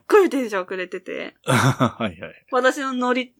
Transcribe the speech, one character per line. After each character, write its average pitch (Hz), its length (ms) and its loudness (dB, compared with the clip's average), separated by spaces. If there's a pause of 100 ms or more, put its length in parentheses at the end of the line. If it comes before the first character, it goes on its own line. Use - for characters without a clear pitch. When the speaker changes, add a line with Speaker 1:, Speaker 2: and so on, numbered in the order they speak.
Speaker 1:
ご 415 160 6
い 349 80 4
電 247 200 -4
車 196 120 -4
遅 185 140 -10
れ 180 140 -8
て 185 100 -12
て。 - 400 -12
Speaker 2:
<laughs> - 60 -20
は 123 540 2
い 92 200 -6
は 87 100 -14
い。 - 220 -20
Speaker 1:
私 262 300 0
の 269 100 -4
乗 247 220 0
り、 247 260 -4